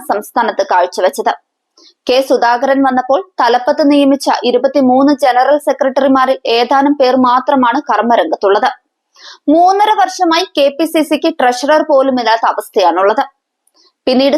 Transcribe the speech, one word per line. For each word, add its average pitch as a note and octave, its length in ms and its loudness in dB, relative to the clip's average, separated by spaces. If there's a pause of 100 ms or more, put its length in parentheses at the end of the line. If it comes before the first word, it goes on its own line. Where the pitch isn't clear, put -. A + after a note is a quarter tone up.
സംസ്ഥാനത്ത് G#3 640 -4
കാഴ്ചവെച്ചത്. F#3 600 -2 (760)
കെ B3 100 2 (120)
സുധാകരൻ B3 580 0
വന്നപ്പോൾ B3+ 320 0 (220)
തലപ്പത്ത് B3+ 500 0
നിയമിച്ച C#4 380 2 (200)
ഇരുപത്തിമൂന്ന് C4+ 720 2
ജനറൽ C4 440 2
സെക്രട്ടറിമാരിൽ C4 720 0 (200)
ഏതാനും C#4 420 0
പേർ C4 140 2 (120)
മാത്രമാണ് B3+ 600 0
കർമ്മരംഗത്തുള്ളത്. A3+ 800 0 (840)
മൂന്നര G4 460 2
വർഷമായി F#4 460 0 (120)
കെ C#4+ 80 2 (120)
പി E4 140 0
സി D#4+ 180 2
സിക്ക് D#4 200 -2 (100)
ട്രഷറർ C#4 500 0
പോലുമില്ലാത്ത B3+ 640 0
അവസ്ഥയാണുള്ളത്. A#3+ 680 0 (840)
പിന്നീട് C4 300 2